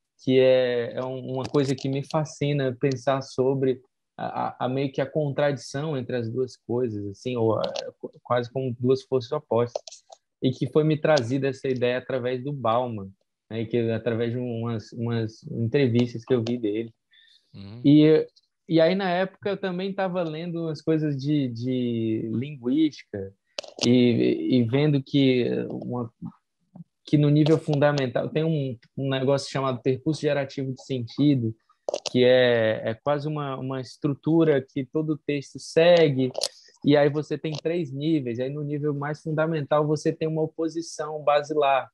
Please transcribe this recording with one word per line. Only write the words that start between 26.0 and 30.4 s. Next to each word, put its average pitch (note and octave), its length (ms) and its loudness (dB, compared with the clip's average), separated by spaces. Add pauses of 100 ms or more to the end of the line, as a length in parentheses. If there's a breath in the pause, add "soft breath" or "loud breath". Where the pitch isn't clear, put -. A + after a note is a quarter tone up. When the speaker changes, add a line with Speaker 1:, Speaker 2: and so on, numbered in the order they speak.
Speaker 1:
que D3+ 120 2
no D3 120 4
nível D3+ 280 6
fundamental C#3+ 720 0
tem D#3 140 -2
um, C#3+ 340 -2 (200)
um C3+ 120 -4
negócio C3+ 420 0
chamado C3+ 300 -2
percurso C3+ 400 -2
gerativo C#3+ 520 -2